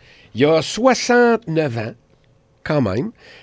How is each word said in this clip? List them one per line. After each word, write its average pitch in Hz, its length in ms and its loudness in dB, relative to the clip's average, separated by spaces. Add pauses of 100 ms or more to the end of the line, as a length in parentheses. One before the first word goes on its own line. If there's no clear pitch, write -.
(360)
Il 120 100 2
a 151 160 2
soixante-neuf 226 1200 0
ans, 110 140 -8 (720)
quand 151 180 -2
même. 117 280 -2 (340)